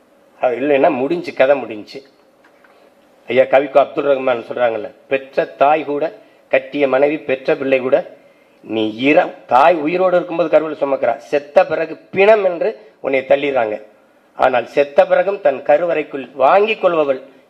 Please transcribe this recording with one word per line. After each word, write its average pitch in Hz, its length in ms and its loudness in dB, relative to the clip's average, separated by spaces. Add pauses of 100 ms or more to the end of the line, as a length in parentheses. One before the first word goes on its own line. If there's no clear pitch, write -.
(420)
அது 123 140 0
இல்லைன்னா 139 340 2
முடிஞ்சு, 143 440 -4
கதை 135 220 2
முடிஞ்சு. 113 480 -10 (1200)
ஐயா 127 160 2
கவிக்கோ 139 360 2
அப்துல் 139 260 0
ரஹ்மான் 127 460 0
சொல்றாங்கல்ல, 113 400 -2 (160)
"பெற்ற 139 380 -4
தாய் 147 400 0
கூட, 147 280 -6 (360)
கட்டிய 139 380 -2
மனைவி, 143 320 0
பெற்ற 147 360 -4
பிள்ளை 135 240 0
கூட, 131 360 -4 (460)
நீ 110 520 -2
இற-, 165 200 0 (140)
தாய் 151 280 4
உயிரோடு 175 400 -2
இருக்கும்போது 170 340 -2
கருவில் 156 260 2
சுமக்கிறா, 131 400 -2
செத்த - 500 0
பிறகு 156 320 -6
பிணம் 202 460 2
என்று 185 560 -4
உன்னை 135 200 -2
தள்ளிடுறாங்க. 131 640 -2 (540)
ஆனால் 127 300 0
செத்த 147 400 2
பிறகும் 185 360 0
தன் 131 220 0
கருவறைக்குள் 151 680 -2
வாங்கிக் 190 520 2
கொள்பவள் 151 360 0 (280)